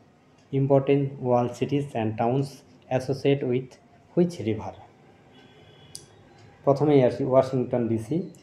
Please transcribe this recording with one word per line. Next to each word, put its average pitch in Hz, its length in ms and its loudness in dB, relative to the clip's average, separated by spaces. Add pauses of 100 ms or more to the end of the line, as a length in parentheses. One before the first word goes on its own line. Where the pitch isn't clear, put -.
(540)
Important 139 520 2 (180)
world 123 360 2
cities 143 340 -2
and 110 240 -2
towns 123 280 0 (540)
associate 139 500 0
with 131 220 -4 (460)
which 175 220 0
river? 104 340 -4 (1900)
প্রথমেই 143 400 4
আসি 123 200 2
Washington 127 640 0
ডিসি, 113 420 -4 (140)